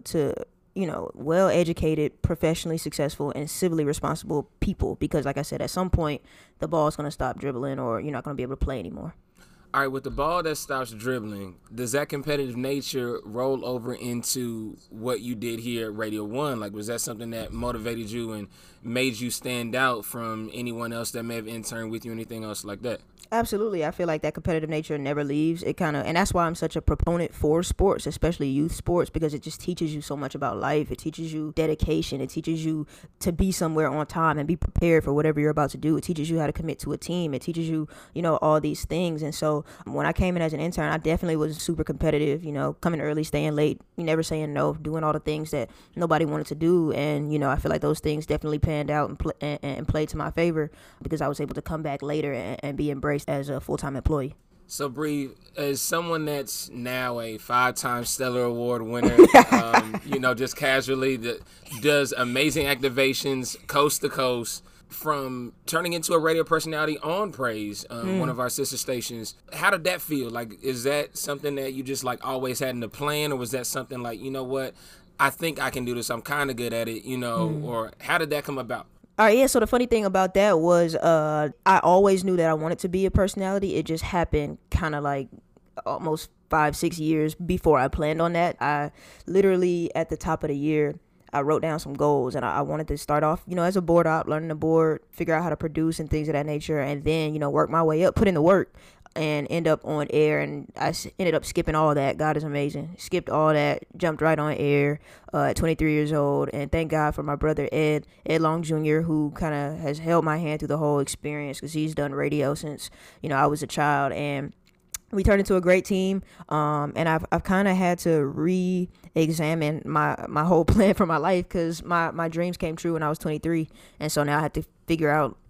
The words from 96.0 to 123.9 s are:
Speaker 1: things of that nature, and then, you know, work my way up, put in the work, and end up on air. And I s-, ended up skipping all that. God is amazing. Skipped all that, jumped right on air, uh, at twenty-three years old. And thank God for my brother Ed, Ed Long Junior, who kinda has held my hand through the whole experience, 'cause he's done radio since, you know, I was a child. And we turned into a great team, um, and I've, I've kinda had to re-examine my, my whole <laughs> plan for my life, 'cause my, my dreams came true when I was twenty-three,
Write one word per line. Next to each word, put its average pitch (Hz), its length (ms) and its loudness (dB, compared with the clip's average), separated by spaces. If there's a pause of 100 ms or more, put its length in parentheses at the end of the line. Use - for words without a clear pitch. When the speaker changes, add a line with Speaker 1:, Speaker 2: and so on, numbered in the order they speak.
Speaker 1:
things 151 180 0
of 156 60 0
that 143 140 0
nature, 151 320 -2
and 139 240 -2
then, 156 300 0
you 156 60 -4
know, 143 120 0
work 151 180 2
my 165 140 4
way 160 220 4
up, - 100 4
put 220 120 4
in 185 80 4
the 147 60 4
work, 175 320 6 (420)
and 151 360 0
end 165 160 0
up 156 180 4
on 151 260 -2
air. 151 280 4
And 147 360 -6
I - 140 0
s-, - 180 -6 (120)
ended 170 160 2
up - 100 0
skipping 165 300 -2
all 156 180 4
that. 139 240 2
God 151 180 0
is 151 80 -2
amazing. 143 540 -4
Skipped - 320 -4
all 156 240 4
that, 147 300 2 (120)
jumped 156 280 0
right 156 160 4
on 151 140 0
air, 143 460 2 (340)
uh, 147 100 2
at 143 120 0
twenty-three 160 380 2
years 151 180 2
old. 143 400 2
And 143 200 -6
thank 165 180 0
God 151 240 2
for - 80 -4
my 147 140 -4
brother 151 360 0
Ed, 151 360 2 (180)
Ed 160 160 2
Long 160 220 2
Junior, 156 400 2
who 151 340 0
kinda 147 420 -2
has 151 200 -4
held 165 260 4
my 156 140 2
hand 151 220 -2
through 151 80 0
the 147 100 2
whole 147 200 2
experience, 147 640 -6
'cause 156 120 -10
he's 156 200 0
done 143 200 -2
radio 143 420 0
since, - 340 -10 (320)
you 123 80 -6
know, 170 80 0
I 147 80 6
was 151 160 0
a 139 60 -6
child. 143 460 0
And 143 400 -4 (580)
we 196 100 0
turned 202 200 6
into 196 140 2
a 185 60 4
great 180 240 4
team, 190 380 0 (260)
um, 147 460 0
and 165 120 0
I've, 160 240 2
I've - 120 0
kinda 190 320 4
had 180 240 2
to 160 260 2
re-examine 165 1600 0
my, 151 300 0 (120)
my 151 160 -2
whole 170 220 6
<laughs> - 80 4
plan 202 220 6
for 196 100 4
my 160 120 2
life, 175 320 0
'cause 165 340 -2
my, 170 260 0
my 165 200 -4
dreams 170 280 -2
came 165 180 -4
true 170 180 -2
when 156 100 -2
I 151 60 0
was 160 100 -2
twenty-three, 160 500 -2 (300)